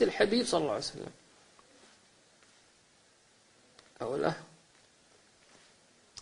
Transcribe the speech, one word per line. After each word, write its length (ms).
الحبيب 440
صلى 140
الله 120
عليه 100
وسلم؟ 280
أو 140
لا؟ 160